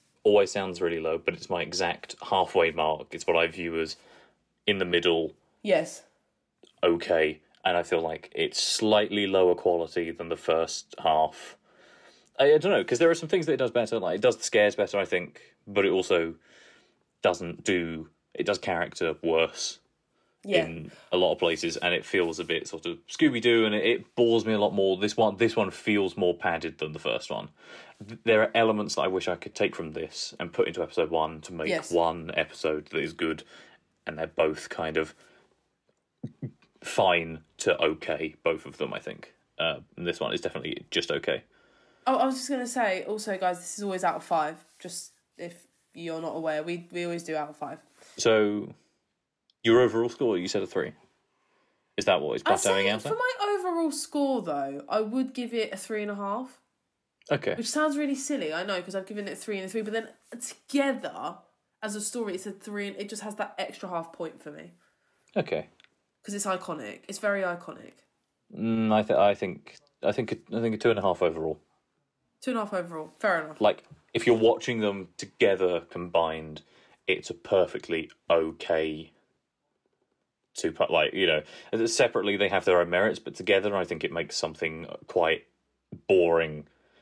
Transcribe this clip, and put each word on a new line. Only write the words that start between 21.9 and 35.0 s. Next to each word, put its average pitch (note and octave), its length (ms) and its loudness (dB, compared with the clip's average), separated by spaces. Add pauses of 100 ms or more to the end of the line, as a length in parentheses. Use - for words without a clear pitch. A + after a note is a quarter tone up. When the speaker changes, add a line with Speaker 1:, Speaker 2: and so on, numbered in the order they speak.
Speaker 1:
it - 100 -4
feels E2+ 340 0
a E2+ 60 -4
bit D#2+ 220 -4
sort - 180 -10
of E2+ 220 -8
Scooby-Doo, A#2+ 580 4
and G#2+ 80 2
it, G#2+ 120 0
it - 300 0
bores A#2 300 4
me A2 80 2
a G#2 60 2
lot G#2 140 2
more. G2 240 4
This G#2 200 -2
one, G#2+ 200 2
this A2+ 180 2
one G2 160 0
feels G2+ 440 0
more F2+ 220 2
padded E2 400 -4
than D#2 140 -6
the D#2 80 -10
first - 320 -4
one. G#1+ 180 -8 (580)
Th-, A2 160 -16
there A2 200 6
are G#2+ 100 0
elements G#2+ 420 2
that - 60 0
I E2 60 2
wish F#2 200 -2
I F2+ 80 0
could - 200 -12
take G#2 200 0
from D#2+ 180 -8
this - 460 -8
and E2 140 -8
put - 140 2
into F2 160 -4
episode D#2 260 -2
one D#2+ 320 -2
to F2+ 120 -16
make D#2 160 -4
Speaker 2:
Yes. D#2+ 220 -4
Speaker 1:
one E2+ 440 0
episode D#2 560 -4
that E2 100 -4
is D#2+ 120 -4
good, D#2+ 300 -4 (640)
and D2+ 120 -8
they're D#2+ 100 -4
both D#2 420 0
kind D#2+ 280 -6
of D#2+ 180 -4 (1700)